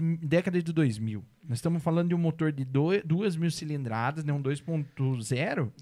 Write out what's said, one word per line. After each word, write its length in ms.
década 400
de 100
dois 260
mil. 240
Nós 120
estamos 240
falando 260
de 60
um 40
motor 320
de 140
doi-, 400
duas 320
mil 140
cilindradas, 760
né? 80
Um 80
dois 220
ponto 580
zero. 500